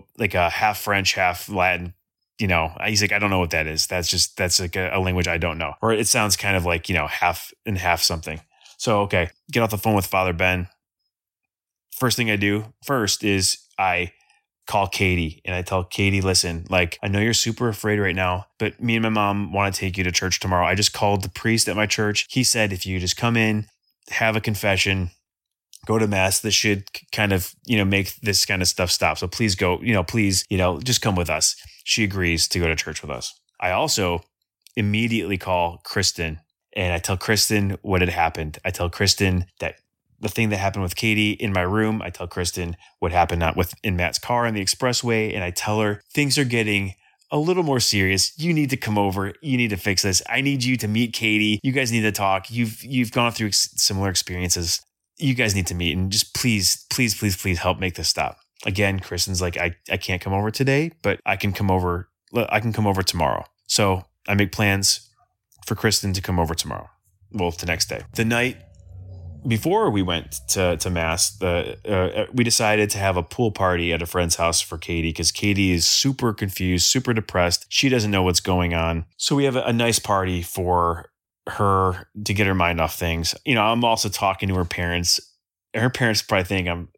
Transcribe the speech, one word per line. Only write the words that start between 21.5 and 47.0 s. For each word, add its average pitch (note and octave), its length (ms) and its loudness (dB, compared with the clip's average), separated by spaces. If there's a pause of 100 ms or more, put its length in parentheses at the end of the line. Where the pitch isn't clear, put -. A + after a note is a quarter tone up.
at F#2 80 -2
my G#2+ 100 2
church. G#2 420 0
He C3 140 0
said, A2 300 2
if F#2 120 -6
you F#2+ 140 -2
just F2+ 180 -2
come A#2 200 0
in, G#2+ 300 2 (440)
have A2+ 260 0
a A2 40 -2
confession, F#2+ 680 0 (760)
go A2 120 2
to A2 80 4
mass, G2 320 2
this G#2 160 0
should G2+ 380 0
k-, - 200 -16
kind G#2 200 2
of, F#2 220 -2 (100)
you A#2 120 0
know, G#2 80 4
make G2 360 0
this G2+ 240 0
kind F#2+ 180 -2
of F2 60 2
stuff F2+ 220 0
stop. D#2+ 280 0
So F#2+ 80 -4
please G2+ 280 0
go, F2+ 260 0
you A#2 140 0
know, F#2 100 2
please, G2+ 460 0
you G2 80 0
know, F2+ 220 2
just B2 200 0
come G2+ 160 0
with E2+ 140 0
us." D#2 260 0 (260)
She - 220 0
agrees F2+ 440 0
to - 100 -2
go E2+ 80 2
to D#2+ 100 0
church D#2 240 -6
with D2 100 -10
us. B1+ 220 -8 (260)
I F#2 120 -2
also F#2+ 520 0 (540)
immediately G#2 600 0
call F2 460 -2
Kristen E2 560 -2 (340)
and F2+ 180 -2
I E2+ 60 0
tell F#2+ 180 -4
Kristen G2+ 640 0
what F2+ 220 0
had F2+ 80 2
happened. D#2+ 560 -2
I F#2 40 -2
tell F2 200 -2
Kristen F#2 560 2 (140)
that E2 160 -6 (420)
the G#2+ 100 -6
thing A2 200 0
that G#2 80 0
happened G2 260 -2
with F2+ 140 -4
Katie G#2+ 360 2
in G#2+ 200 -4
my F#2 100 2
room. A2 380 0
I - 100 -8
tell F2+ 160 -10
Kristen F2 500 -6 (240)
what E2+ 120 0
happened E2+ 300 2
out E2 140 0
with, - 260 0
in G2 140 0
Matt's F2 220 -2
car A#2+ 280 0
on A2+ 80 -2
the G2+ 100 -4
expressway. A#2 720 0
And F#2+ 100 -4
I F2+ 60 -4
tell G#2+ 300 -2
her, G#2 220 0 (120)
"Things C#3+ 240 2
are C#3+ 60 4
getting G#2+ 500 0 (360)